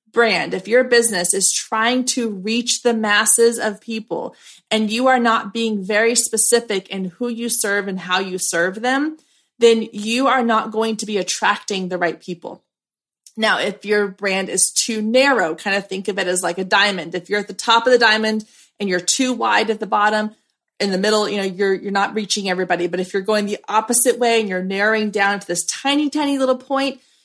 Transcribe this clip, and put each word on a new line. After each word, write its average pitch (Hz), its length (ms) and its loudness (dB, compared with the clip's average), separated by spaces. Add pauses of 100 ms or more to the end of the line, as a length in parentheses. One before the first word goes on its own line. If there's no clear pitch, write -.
(120)
brand, 185 420 2
if 185 120 -8
your 233 160 4
business 226 520 2
is 190 200 0
trying 240 520 0
to 233 240 -2
reach 214 520 -4
the 240 120 2
masses 220 640 4
of 208 240 -4
people 220 520 -8 (360)
and 220 200 0
you 240 180 2
are 254 120 6
not 226 320 0
being 220 320 -2
very 214 300 2
specific 226 760 0
in 196 160 -6
who 240 240 -6
you 233 220 -6
serve 202 360 -2
and 190 140 -6
how 180 180 -2
you 190 200 -4
serve 185 420 -2
them, 277 380 -2 (400)
then 233 340 4
you 226 340 -2
are 254 160 4
not 226 300 0
going 220 240 -2
to 214 100 -8
be 208 120 -2
attracting 196 720 -2
the 180 100 -4
right 170 220 -2
people. - 420 -12 (760)
Now, 220 200 2
if 185 260 -4
your 208 240 0
brand 190 400 -4
is - 260 0
too 220 280 -2
narrow, 226 520 2
kind 196 220 -2
of 196 100 -4
think 190 220 -6
of 196 100 -4
it 190 80 -2
as 180 160 0
like 175 140 -4
a 190 80 -4
diamond. 190 500 0
If 180 140 -8
you're 208 120 -2
at 196 80 -10
the 196 40 -12
top 226 340 2
of 254 60 6
the 247 60 6
diamond 220 480 2 (340)
and 202 80 -2
you're 185 100 0
too 254 360 0
wide 214 340 0
at 214 100 -2
the 214 80 -6
bottom, 214 480 0 (460)
in 202 100 0
the 185 60 0
middle, 214 320 2
you 202 80 -2
know, 202 60 -2
you're, 190 320 0
you're 196 180 -6
not 202 220 0
reaching 208 340 -4
everybody. 180 380 0
But 180 140 -2
if 185 120 -6
you're 196 80 0
going 208 240 0
the 202 140 -4 (100)
opposite 226 500 2
way 233 220 4
and 214 80 -2
you're 185 140 -2
narrowing 208 480 0
down 202 300 2
to - 60 -18
this 170 180 -4
tiny, 285 440 -2
tiny 285 300 -2
little 254 180 2
point, 269 440 -4 (240)